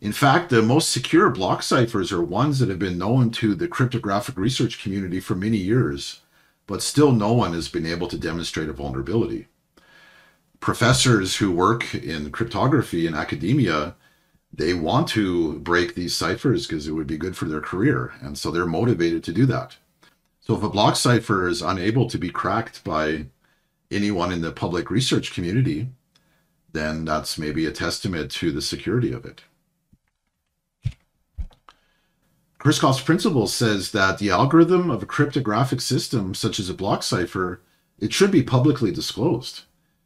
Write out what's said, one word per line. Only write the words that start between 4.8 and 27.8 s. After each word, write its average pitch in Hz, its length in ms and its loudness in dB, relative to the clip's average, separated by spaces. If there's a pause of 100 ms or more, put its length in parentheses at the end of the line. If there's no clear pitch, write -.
community 95 380 -4
for 104 140 -4
many 104 220 0
years, 92 640 0 (460)
but 95 160 -6
still 143 300 4
no 107 200 2
one 101 220 2
has 80 140 -4
been 80 180 -4
able 85 220 -4
to 85 100 -6
demonstrate 82 500 -6
a 73 60 -8
vulnerability. 71 720 -4 (1120)
Professors 120 760 2
who 101 140 2
work 95 440 2
in 76 360 -6
cryptography 101 760 0
in 82 80 -2
academia, 80 800 0 (580)
they 80 220 0
want 98 340 0
to 87 520 0
break 85 340 0
these 87 200 -4
ciphers 92 520 0
'cause 76 200 -6
it 78 60 -6
would 78 140 -4
be 76 120 -6
good 87 180 -6
for 95 100 -6
their 78 140 -4
career, 90 600 -2
and 73 160 -12
so - 140 -6
they're 87 160 0
motivated 85 580 0
to 92 80 -6
do 113 140 4
that. - 300 -4 (640)
So - 140 -2
if 90 80 -2
a 104 60 0
block 101 280 4
cipher 104 520 2
is 85 140 -2
unable 95 480 0
to - 80 -4
be 87 100 -4
cracked - 560 -4
by 78 420 -2 (640)
anyone 95 420 0
in 87 80 -2
the 82 120 -4
public 87 380 -4
research 127 420 0
community, 95 560 -2 (840)
then 78 320 -4
that's 76 340 -4
maybe 76 280 -4
a 73 40 -4
testament 82 600 -6